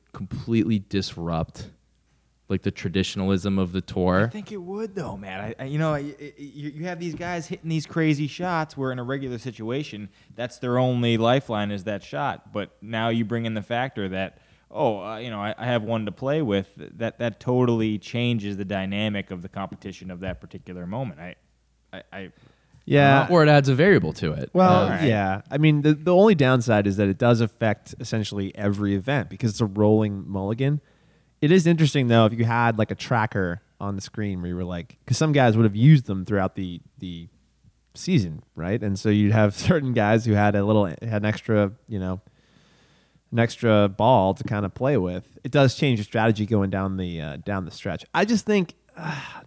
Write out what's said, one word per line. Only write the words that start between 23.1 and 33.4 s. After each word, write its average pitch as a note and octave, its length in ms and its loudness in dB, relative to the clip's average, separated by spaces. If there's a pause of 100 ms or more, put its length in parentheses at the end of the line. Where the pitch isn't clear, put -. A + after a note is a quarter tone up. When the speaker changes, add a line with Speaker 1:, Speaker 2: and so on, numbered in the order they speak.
Speaker 1:
Or E3+ 120 6
it D3+ 60 6
adds C#3+ 220 6
a C3 40 4
variable B2+ 400 4
to D#2+ 180 -4
it. D2 200 -8
Speaker 3:
Well, F3+ 320 6
Speaker 1:
Uh, - 60 0
Speaker 2:
Right. F3 180 0
Speaker 3:
yeah. G2+ 320 0 (100)
I C#3 60 -4
mean, D3+ 240 4
the, D3+ 140 4
the D#3 200 2
only G3+ 200 8
downside A#2+ 520 4
is G2 120 2
that G2+ 100 4
it F#2+ 80 0
does A#2+ 240 4
affect - 600 -2
essentially G2+ 540 -4
every G2+ 400 0
event G2+ 360 -2
because G2+ 220 -2
it's - 100 -6
a A2 40 2
rolling G#2 640 2
mulligan. A2+ 540 -2 (580)
It D3+ 120 2
is F3+ 140 4
interesting, D3+ 420 2
though, A#2 160 8
if G#2+ 80 4
you A#2 140 0
had, A#2 320 0
like, G#2+ 120 0
a G2+ 40 -8
tracker G#2 680 -2 (180)